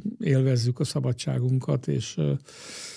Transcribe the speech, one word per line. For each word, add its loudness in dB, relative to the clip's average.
élvezzük 4
a 0
szabadságunkat, 0
és, -2
ö, 2